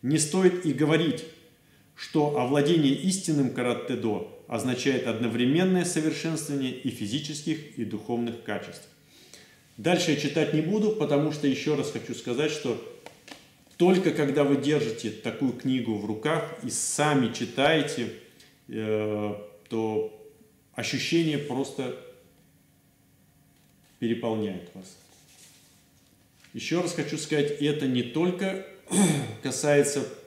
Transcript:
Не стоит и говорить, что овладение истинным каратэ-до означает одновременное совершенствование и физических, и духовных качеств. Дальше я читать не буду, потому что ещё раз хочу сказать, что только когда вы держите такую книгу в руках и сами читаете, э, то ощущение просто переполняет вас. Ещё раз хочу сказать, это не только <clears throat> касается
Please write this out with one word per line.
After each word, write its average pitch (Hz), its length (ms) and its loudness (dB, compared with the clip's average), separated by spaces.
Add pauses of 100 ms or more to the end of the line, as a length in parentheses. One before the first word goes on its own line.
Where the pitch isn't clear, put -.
Не 143 160 2
стоит 180 480 4
и 147 80 2
говорить, 151 500 2 (680)
что 147 460 0
овладение 143 560 4
истинным 151 580 0
каратэ-до 117 920 -2
означает 120 580 0
одновременное 123 800 2
совершенствование 147 840 -2
и - 180 -4
физических, 147 880 -6
и 117 80 -4
духовных 117 560 -4
качеств. - 460 -8 (920)
Дальше 165 360 2
я - 40 2
читать 151 380 0
не 156 60 2
буду, 202 280 2
потому 147 420 2
что - 140 -4
ещё 139 300 2
раз 131 160 -2
хочу 117 240 -8
сказать, 135 340 -2
что 127 340 -4 (920)
только 180 320 6
когда 143 340 2
вы 135 140 4
держите 123 540 0
такую 120 420 -2
книгу 123 400 0
в 104 140 -4
руках 151 560 -2
и 123 80 -6
сами 143 600 2
читаете, 135 800 0 (580)
э, 107 680 -2 (340)
то 110 640 -2 (420)
ощущение 151 640 0
просто 127 580 -4 (2000)
переполняет 110 720 -2
вас. - 240 -18 (1600)
Ещё 160 260 -2
раз 175 120 -2
хочу 151 240 -4
сказать, 143 420 0
это 143 260 0
не 127 160 2
только 180 640 -2 (240)
<clears throat> 147 540 2
касается 143 640 4 (200)